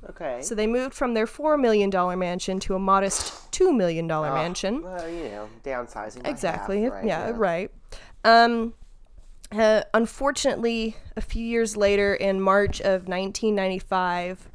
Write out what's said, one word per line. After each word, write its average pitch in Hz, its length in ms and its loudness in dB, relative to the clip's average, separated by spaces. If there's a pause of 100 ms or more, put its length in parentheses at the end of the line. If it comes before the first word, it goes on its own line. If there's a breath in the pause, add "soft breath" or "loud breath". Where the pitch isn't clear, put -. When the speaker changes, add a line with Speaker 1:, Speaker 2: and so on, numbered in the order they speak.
Speaker 1:
Okay. 131 320 -8
Speaker 2:
So 220 140 -6
they 214 120 0
moved 254 260 0
from 247 200 -2
their 220 140 2
four 302 300 0
million 214 320 4
dollar 180 280 0
mansion 185 440 -4
to 190 140 -2
a 190 40 -2
modest 196 760 0
two 370 180 6
million 170 360 2
dollar 156 220 0
Speaker 1:
Ah, 139 40 -2 (100)
Speaker 2:
mansion. 180 400 -4
Speaker 1:
well, 180 260 -8
you 165 200 -8
know, 104 180 -12 (160)
downsizing 123 600 -8
by - 60 -4
Speaker 2:
Exactly. 196 540 -4
Speaker 1:
half, 262 80 0
right? 196 140 -6
Speaker 2:
Yeah, 175 220 -2
Speaker 1:
Yeah. 226 100 -4
Speaker 2:
right. 185 340 0 (540 loud breath)
Um, 233 480 6 (800)
uh, 214 300 4 (100)
unfortunately, 233 1040 0 (180)
a 220 60 -6
few 226 240 -4
years 226 320 0
later, 202 360 4
in 190 280 0
March 196 400 2
of 185 260 0
nineteen 196 480 -2
ninety-five, 185 1000 -2